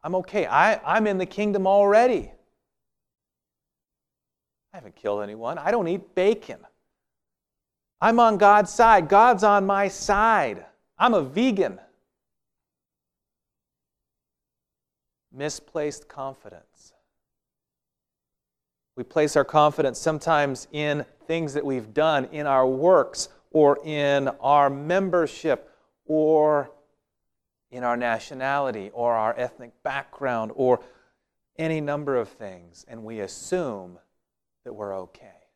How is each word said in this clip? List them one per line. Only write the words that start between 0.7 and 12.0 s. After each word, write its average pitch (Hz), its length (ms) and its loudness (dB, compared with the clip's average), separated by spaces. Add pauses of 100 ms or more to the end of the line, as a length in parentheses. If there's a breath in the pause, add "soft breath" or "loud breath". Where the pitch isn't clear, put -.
I'm 214 220 0
in 196 100 -2
the 185 80 -2
kingdom 202 400 -4
already. 202 640 2 (2500)
I 190 60 -20
haven't 113 180 -20
killed 104 280 -4
anyone. 113 340 -10
I 156 140 -4
don't 220 160 0
eat 185 260 -6
bacon. 196 460 -2 (1400)
I'm 226 200 2
on 220 180 4
God's 208 340 6
side. 214 380 4
God's 208 340 6
on 202 220 4
my 196 220 0
side. 196 760 -2 (320)
I'm 226 200 2
a 180 60 2
vegan." 160 580 -2 (3500)